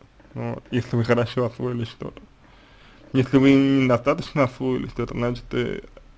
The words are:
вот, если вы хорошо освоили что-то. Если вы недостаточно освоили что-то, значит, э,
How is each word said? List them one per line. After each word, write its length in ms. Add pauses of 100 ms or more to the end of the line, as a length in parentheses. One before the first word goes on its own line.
(340)
вот, 380
если 240
вы 80
хорошо 400
освоили 400
что-то. 360 (920)
Если 260
вы 160
недостаточно 920
освоили 440
что-то, 260
значит, 380
э, 300 (340)